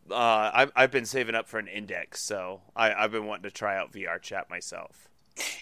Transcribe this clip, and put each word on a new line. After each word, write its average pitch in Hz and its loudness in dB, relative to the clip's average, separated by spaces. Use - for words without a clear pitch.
uh, 110 4
I've, 135 6
I've 131 6
been 127 0
saving 117 -2
up 113 -2
for 113 -6
an 101 -6
Index, 95 -8
so 95 -6
I, 110 4
I've 107 2
been 110 -4
wanting 101 -8
to 101 -8
try 101 -2
out 87 -4
V 98 -10
R 85 -4
chat - -8
myself. 87 -12